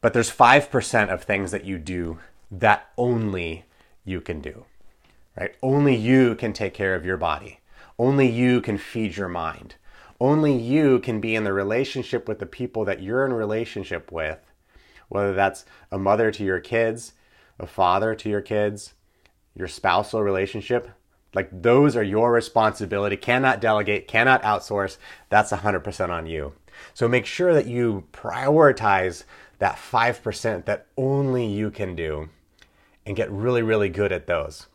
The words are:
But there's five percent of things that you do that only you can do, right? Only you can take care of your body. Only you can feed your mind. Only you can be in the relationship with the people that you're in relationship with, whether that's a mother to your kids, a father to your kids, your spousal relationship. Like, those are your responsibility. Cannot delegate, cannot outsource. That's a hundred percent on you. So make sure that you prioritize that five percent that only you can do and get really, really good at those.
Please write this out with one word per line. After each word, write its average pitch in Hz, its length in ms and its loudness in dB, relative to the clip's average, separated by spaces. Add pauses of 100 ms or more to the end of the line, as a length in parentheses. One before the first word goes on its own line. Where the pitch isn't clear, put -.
But 113 120 0
there's 117 160 2
five 135 400 4
percent 110 400 0
of 92 140 -6
things 98 260 -2
that 95 160 -6
you 95 140 -6
do 85 400 -8 (320)
that 104 440 2
only 98 680 -4 (380)
you 92 180 -6
can 80 180 -8
do, - 260 -16 (720)
right? 95 240 -8
Only 139 320 4
you 120 400 4
can 110 180 -4
take 101 220 -6
care 98 180 0
of 85 120 -4
your 92 120 -2
body. 85 420 -6 (380)
Only 131 320 4
you 123 320 2
can 104 160 -4
feed 104 400 -6
your 95 120 -6
mind. 82 460 -8 (440)
Only 147 360 4
you 127 440 2
can 117 220 -4
be 110 120 -4
in 110 100 -2
the 98 100 -2
relationship 113 760 -4
with 110 120 -6
the 98 60 -8
people 113 400 -6
that 95 160 -6
you're 120 240 -2
in 131 80 -2
relationship 107 800 -6
with, 80 280 -6 (680)
whether 101 260 -2
that's 95 320 0 (260)
a 101 60 -6
mother 104 340 2
to 104 120 -8
your 95 160 0
kids, 113 540 -2 (440)
a 107 80 -12
father 98 480 0
to 110 160 -8
your 104 120 -2
kids, 104 520 -4 (640)
your 87 140 -8
spousal 104 520 0
relationship. 101 680 -2 (440)
Like, 95 180 -2
those 120 440 4
are 113 80 2
your 107 280 2
responsibility. 104 840 0
Cannot 123 440 2
delegate, 104 460 0
cannot 123 360 4
outsource. 101 540 -2 (320)
That's 107 220 4
a 101 60 -2
hundred 98 240 -2
percent 92 300 -4
on 80 160 -6
you. 76 260 -8 (400)
So 120 140 -2
make 123 180 2
sure 180 280 2
that 147 120 4
you 120 480 -2
prioritize 113 1080 2 (360)
that 98 200 0
five 117 420 -2
percent 104 440 -4
that - 220 -6 (100)
only 135 480 0
you 104 260 -4
can 95 240 -8
do 78 340 -6 (760)
and 101 100 -8
get 104 160 -4
really, 117 300 0
really 110 260 2
good 95 240 0
at 87 160 -6
those. 76 480 -4